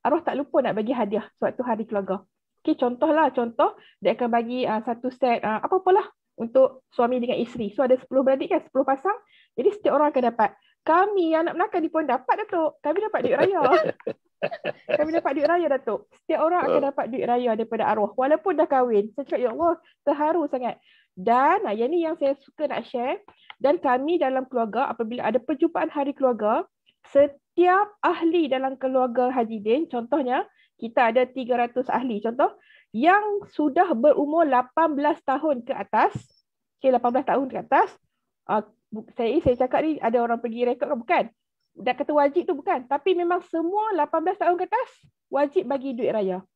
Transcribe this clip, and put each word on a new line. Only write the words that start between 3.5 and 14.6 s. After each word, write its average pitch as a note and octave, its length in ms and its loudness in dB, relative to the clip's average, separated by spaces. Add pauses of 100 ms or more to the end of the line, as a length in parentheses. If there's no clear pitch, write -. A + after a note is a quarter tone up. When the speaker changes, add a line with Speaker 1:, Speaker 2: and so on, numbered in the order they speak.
Speaker 1:
dia F#3+ 160 0
akan A#3+ 160 -4
bagi, A#3 340 -2
ah, G#3+ 160 -2
satu A#3+ 320 -6
set, B3 300 0
ah, G#3+ 180 -4
apa-apalah F#4 460 2 (280)
untuk C4 540 2
suami B3 320 0
dengan A#3+ 160 -4
isteri. A3+ 340 -6
So, C#4 140 -2
ada B3+ 100 4
sepuluh C4 280 0
beradik C4+ 260 0
kan, D#4 160 0
sepuluh - 180 -2
pasang. C#4 320 -2 (400)
Jadi, B3+ 220 2
setiap - 220 0
orang D4 120 4
akan C4+ 200 0
dapat. A#3 200 0 (320)
Kami, F4 520 2
anak D#4+ 200 0
menakan F4+ 280 -2
ni D#4+ 80 -4
pun D#4+ 160 -2
dapat, C4 360 -2
Datuk. E4 360 -4
Kami D#4 240 -2
dapat G#4+ 200 -4
duit - 120 0
raya. F4+ 280 2
<laughs> - 1400 -2